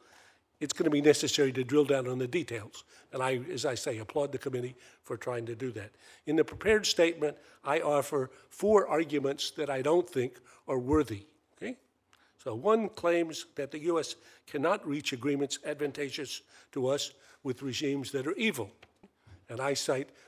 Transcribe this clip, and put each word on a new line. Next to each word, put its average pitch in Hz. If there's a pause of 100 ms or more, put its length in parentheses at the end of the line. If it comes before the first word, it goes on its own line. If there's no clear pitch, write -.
(600)
it's 147
gonna 165
be 147
necessary 143
to 127
drill 139
down 135
on 127
the 127
details. 120 (280)
And 127
I, 131 (140)
as 135
I 131
say, 117
applaud 143
the 131
committee 127 (280)
for 120
trying 120
to 117
do 123
that. 107 (340)
In 151
the 156
prepared 214
statement, 165 (260)
I 151
offer 143 (180)
four 202
arguments 147
that 143
I 135
don't 170
think 127 (280)
are 135
worthy. 123 (320)
Okay? 247 (600)
So 120
one 202
claims 170
that 139
the 156
U 165
S - (300)
cannot 175
reach 143
agreements 139
advantageous 143 (300)
to 127
us 135 (320)
with 135
regimes 139
that 135
are 185
evil. 143 (800)
And 117
I 139
cite, 135 (160)